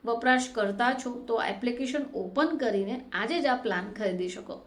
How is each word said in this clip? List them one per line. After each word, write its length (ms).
વપરાશ 480
કરતા 400
છો 180
તો 320
એપ્લિકેશન 600
ઓપન 420
કરીને 560
આજે 280
જ 60
આ 100
પ્લાન 360
ખરીદી 360
શકો 380